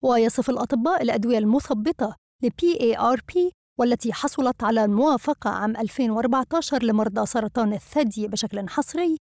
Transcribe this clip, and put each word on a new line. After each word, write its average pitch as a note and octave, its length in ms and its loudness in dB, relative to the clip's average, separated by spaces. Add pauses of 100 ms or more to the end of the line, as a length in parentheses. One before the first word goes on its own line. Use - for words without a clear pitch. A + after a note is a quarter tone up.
ويصف A#3 460 2
الأطباء B3+ 520 0
الأدوية A3+ 360 0
المثبطة A3 760 0 (260)
ل B3 60 2 (140)
بي E4+ 120 4
إيه A3+ 360 0
آر C4 100 0 (140)
بي، F4+ 180 2 (280)
والتي A#3+ 320 0
حصلت B3+ 520 -2
على A3 200 2
الموافقة B3 680 0
عام G#3 260 -2
ألفين A3+ 340 -2
وأربعتاشر B3+ 720 0
لمرضى G#3+ 440 0
سرطان G#3+ 460 -2
الثدي G#3+ 560 -2
بشكل G3+ 400 -6
حصري D#4+ 480 -2 (120)